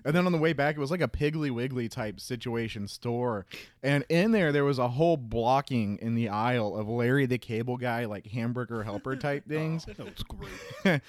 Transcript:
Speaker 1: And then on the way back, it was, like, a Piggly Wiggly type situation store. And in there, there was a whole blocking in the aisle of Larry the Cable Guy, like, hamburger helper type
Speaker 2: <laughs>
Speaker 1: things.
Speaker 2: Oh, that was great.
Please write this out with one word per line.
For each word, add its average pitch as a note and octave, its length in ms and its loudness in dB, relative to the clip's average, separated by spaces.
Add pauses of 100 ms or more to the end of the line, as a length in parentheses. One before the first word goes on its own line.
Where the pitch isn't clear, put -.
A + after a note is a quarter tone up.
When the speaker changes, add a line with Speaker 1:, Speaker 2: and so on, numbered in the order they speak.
Speaker 1:
And C#3 120 2
then F3+ 100 4
on F3+ 60 4
the E3+ 80 4
way D#3+ 140 4
back, C#3+ 220 2
it D3+ 40 -6
was, C#3 120 -2
like, F3 100 -2
a C#3+ 60 4
Piggly D3+ 440 0
Wiggly B2 360 -2
type G#2+ 320 -6
situation A#2 680 -4
store. A#2+ 580 -4 (380)
And C#3 260 2
in F3 220 4
there, F#3 200 4
there C#3+ 140 4
was C#3 140 2
a B2 100 4
whole D#3+ 280 4
blocking A#2 840 2
in A2+ 160 0
the A#2 140 2
aisle G#2+ 460 2
of G#2 140 -2
Larry B2 380 4
the B2 100 0
Cable A#2+ 400 -4
Guy, A#2+ 280 -2
like, G#2 220 -8
hamburger A#2 560 -4
helper G2+ 320 -4
type C#3+ 300 -4
Speaker 2:
<laughs> - 20 -14
Speaker 1:
things. D#3+ 400 -2
Speaker 2:
Oh, G#3+ 60 -12
that C3+ 120 -12
was - 180 -10
great. - 840 -2